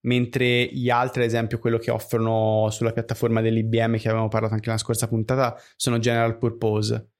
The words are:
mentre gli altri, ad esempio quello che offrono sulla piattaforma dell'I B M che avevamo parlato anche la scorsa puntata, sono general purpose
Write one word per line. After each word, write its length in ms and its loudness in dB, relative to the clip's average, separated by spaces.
mentre 640 2
gli 240 -2
altri, 320 2
ad 60 4
esempio 320 -2
quello 180 0
che 140 -2
offrono 800 0
sulla 200 -2
piattaforma 480 -2
dell'I 240 2
B 120 0
M 220 2
che 120 -2
avevamo 180 0
parlato 280 0
anche 160 -2
la 60 0
scorsa 300 -2
puntata, 480 0
sono 240 -2
general 400 0
purpose 800 -2